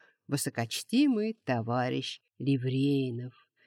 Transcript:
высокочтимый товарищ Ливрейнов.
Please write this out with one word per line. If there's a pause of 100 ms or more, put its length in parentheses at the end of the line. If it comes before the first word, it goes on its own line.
(280)
высокочтимый
товарищ (160)
Ливрейнов. (180)